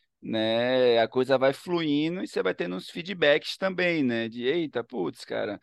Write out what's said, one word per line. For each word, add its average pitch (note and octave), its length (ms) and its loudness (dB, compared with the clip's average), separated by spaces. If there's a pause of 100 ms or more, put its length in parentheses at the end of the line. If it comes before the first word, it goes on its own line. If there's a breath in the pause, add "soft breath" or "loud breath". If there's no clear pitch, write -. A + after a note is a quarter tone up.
(220 loud breath)
né, A#2 800 2
a A2+ 80 4
coisa B2+ 300 2
vai C3+ 160 4
fluindo D#3+ 680 -2
e - 40 -8
você - 160 -4
vai F3+ 100 0
tendo F3+ 220 -6
uns F3+ 140 -12
feedbacks D#3+ 680 0
também, F3+ 460 0
né? A#2 260 0
De, A#2+ 140 -8
"Eita, C#3 400 -2
putz, C3+ 420 -6
cara, G#2+ 380 -4